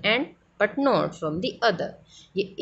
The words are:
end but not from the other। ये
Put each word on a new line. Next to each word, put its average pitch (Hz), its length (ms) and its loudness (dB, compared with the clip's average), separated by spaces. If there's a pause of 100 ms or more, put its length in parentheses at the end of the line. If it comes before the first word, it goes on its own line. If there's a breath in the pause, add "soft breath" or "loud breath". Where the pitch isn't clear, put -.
end 233 300 0 (240)
but 214 200 0
not 190 360 2
from 160 260 -4
the 247 120 -4 (100)
other। 180 300 2 (440 loud breath)
ये 190 260 -4